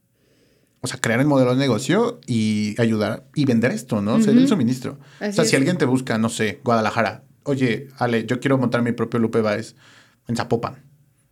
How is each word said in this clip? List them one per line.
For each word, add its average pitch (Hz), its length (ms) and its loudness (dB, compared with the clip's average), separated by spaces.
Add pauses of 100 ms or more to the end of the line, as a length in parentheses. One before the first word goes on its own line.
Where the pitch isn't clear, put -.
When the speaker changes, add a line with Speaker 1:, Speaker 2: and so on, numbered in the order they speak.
(800)
Speaker 1:
O - 60 -8
sea, - 140 -10
crear 117 180 0
el 139 60 2
modelo 131 280 2
de 127 60 0
negocio 139 680 0
y 107 520 -2
ayudar 110 540 -2
y 143 120 0
vender 123 260 2
esto, 120 300 -4
¿no? 110 200 0
Ser 214 120 4
el 240 60 6
Speaker 2:
Ujú. 269 100 4
Speaker 1:
suministro. - 500 -2 (200)
Speaker 2:
Así 208 100 -6
Speaker 1:
O 202 40 -6
sea, 165 120 2
si 143 100 0
Speaker 2:
es. 135 40 4
Speaker 1:
alguien 165 180 0
te 147 80 0
busca, 127 340 0
no 113 100 2
sé, 107 340 -4
Guadalajara. 110 600 0 (200)
"Oye, 127 440 -2 (100)
Ale, 117 280 0
yo 123 160 -2
quiero 135 160 2
montar 120 260 0
mi 117 80 0
propio 117 300 -2
Lupe 113 200 0
Baez 107 340 -2 (520)
en 117 80 -4
Zapopan, - 480 -4 (480)